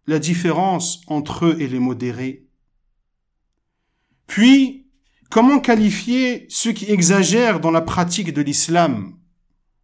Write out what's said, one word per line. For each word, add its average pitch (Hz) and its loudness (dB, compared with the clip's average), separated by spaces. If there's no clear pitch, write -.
la 156 0
différence 170 -2
entre 147 -4
eux 165 2
et 143 -4
les 127 -6
modérés ? 123 -6
Puis, 262 4
comment 262 4
qualifier 233 0
ceux - -4
qui 202 -8
exagèrent 196 2
dans 165 0
la 165 2
pratique 175 -4
de 147 -2
l'islam, 139 -2